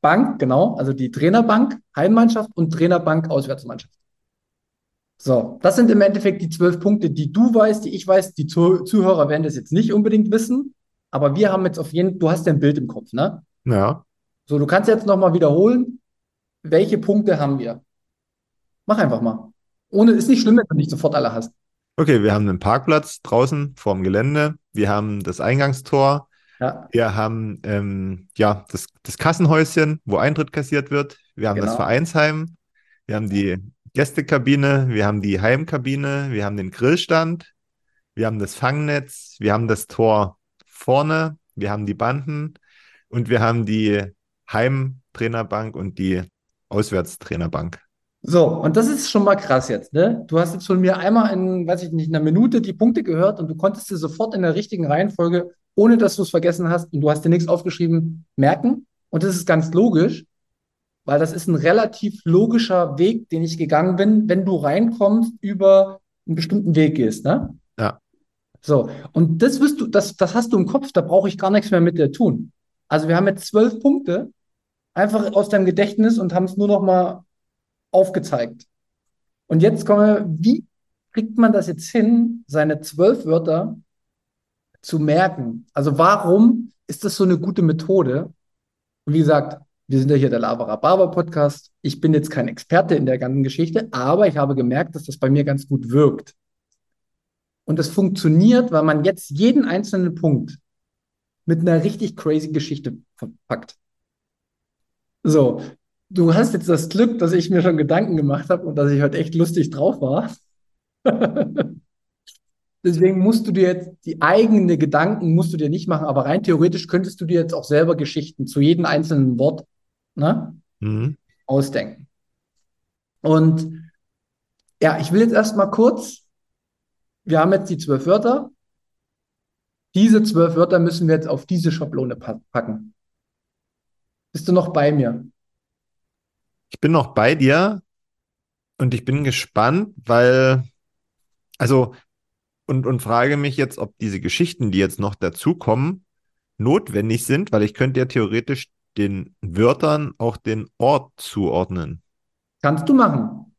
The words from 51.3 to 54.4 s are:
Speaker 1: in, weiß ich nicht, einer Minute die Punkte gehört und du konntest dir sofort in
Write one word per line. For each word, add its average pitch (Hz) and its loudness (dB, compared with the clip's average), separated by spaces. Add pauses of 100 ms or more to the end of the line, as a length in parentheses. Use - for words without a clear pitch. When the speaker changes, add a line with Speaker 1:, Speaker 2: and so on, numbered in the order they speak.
Speaker 1:
in, 185 -2
weiß 175 -2
ich 160 -10
nicht, 160 -4
einer 156 -2
Minute 220 2
die 190 -8
Punkte 233 0
gehört 190 0
und 160 -6
du 156 -8
konntest 196 -4
dir 185 -6
sofort 160 -6
in 185 -2